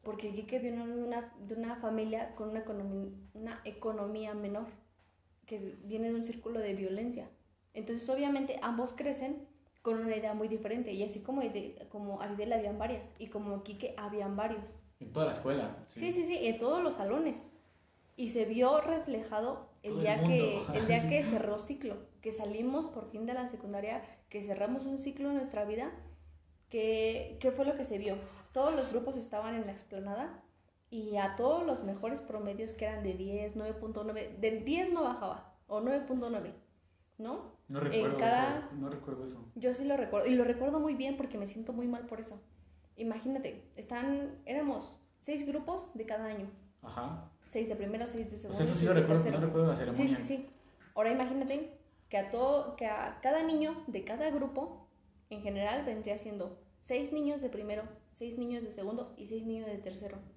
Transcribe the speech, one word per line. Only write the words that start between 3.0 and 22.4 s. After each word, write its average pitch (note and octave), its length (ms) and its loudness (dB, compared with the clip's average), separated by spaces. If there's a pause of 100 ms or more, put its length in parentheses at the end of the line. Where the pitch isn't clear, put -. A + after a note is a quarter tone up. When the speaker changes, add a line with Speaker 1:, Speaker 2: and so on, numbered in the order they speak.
Speaker 1:
una A3+ 300 -8
economía G#3+ 680 -4
menor, G#3 320 -4 (800)
que A3 100 -6
es, G3 300 -8
viene A3 240 -2
de A#3 40 2
un A3+ 100 0
círculo A#3 360 -4
de G3+ 140 0
violencia. G3 540 -2 (460)
Entonces, A#3 340 -4
obviamente, C4+ 540 2
ambos A#3 300 0
crecen C4+ 560 -4 (340)
con A3+ 160 2
una A3+ 180 0
idea G#3+ 160 0
muy G#3+ 160 0
diferente, A3 440 -2
y F#3+ 100 0
así G#3 180 -2
como C4+ 220 -2
Aide-, - 460 -4
como G3+ 340 -6
Aridel G#3 300 -2
habían G#3 260 2
varias, A3+ 300 -2 (100)
y A3 80 -8
como G3+ 380 -4
Quique G3+ 340 -6
habían G3+ 380 -2
varios. G#3+ 380 -2 (260)
Speaker 2:
En A2+ 120 -12
toda D3+ 140 4
la C3+ 60 2
escuela, C3 440 0 (120)
sí. A#3 120 -12
Speaker 1:
Sí, F4 120 0
sí, F4 120 4
sí, E4+ 220 2
en A3+ 120 2
todos D4+ 240 4
los D#4 120 2
salones. B3+ 500 0 (720)
Y A#3 140 -2
se A#3 160 4
vio B3+ 340 6
reflejado B3+ 880 0 (140)
el G#3 80 -6
Speaker 2:
Todo G#3 100 0
el G#3 60 4
Speaker 1:
día G#3+ 160 6
que, G3+ 320 6 (120)
Speaker 2:
mundo. D3+ 60 -2
<laughs> - 20 0
Speaker 1:
el C#3+ 120 4
día E3+ 160 6
Speaker 2:
Sí. D#3+ 80 2
Speaker 1:
que G3 140 6
cerró G#3+ 340 2
ciclo, A3+ 380 -6 (260)
que A3 100 -2
salimos A3+ 540 0